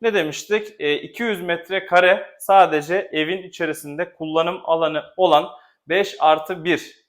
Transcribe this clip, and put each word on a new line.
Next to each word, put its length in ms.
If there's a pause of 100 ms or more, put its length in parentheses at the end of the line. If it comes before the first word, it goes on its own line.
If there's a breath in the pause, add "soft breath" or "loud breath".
Ne 120
demiştik? 640
E, 160
iki 280
yüz 180
metre 440
kare 440 (100)
sadece 720
evin 320
içerisinde 720
kullanım 500
alanı 400 (140)
olan 320 (380 loud breath)
beş 320
artı 440
bir, 460